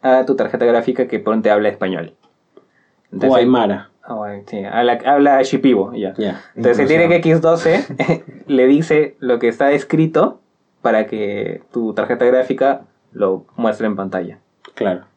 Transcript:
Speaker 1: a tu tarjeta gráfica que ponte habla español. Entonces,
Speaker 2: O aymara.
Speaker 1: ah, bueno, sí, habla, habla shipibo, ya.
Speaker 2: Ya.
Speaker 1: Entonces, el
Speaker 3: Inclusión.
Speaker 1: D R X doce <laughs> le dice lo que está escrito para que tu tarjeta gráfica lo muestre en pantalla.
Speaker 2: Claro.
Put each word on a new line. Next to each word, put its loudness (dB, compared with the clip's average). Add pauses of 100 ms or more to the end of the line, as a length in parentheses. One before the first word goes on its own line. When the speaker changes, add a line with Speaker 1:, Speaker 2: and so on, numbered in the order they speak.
Speaker 1:
a 2
tu 0
tarjeta -2
gráfica 0
que -4
ponte 0
habla 2
español. -6 (960)
Entonces, 0
Speaker 2:
O 4
aymara. 2 (120)
Speaker 1:
ah, -12
bueno, -10
sí, -10
habla, 0
habla 4
shipibo, 0
ya. -6
Speaker 2:
Ya. -6 (140)
Speaker 1:
Entonces, 0
el 2
Speaker 3:
Inclusión. 2
Speaker 1:
D 4
R 2
X 2
doce 2 (320)
<laughs> -18
le 4
dice 2
lo -2
que 0
está 0
escrito 0 (420)
para 0
que -6 (100)
tu -4
tarjeta -2
gráfica 0 (300)
lo -2 (100)
muestre -2
en -4
pantalla. -8 (360)
Speaker 2:
Claro. -4 (140)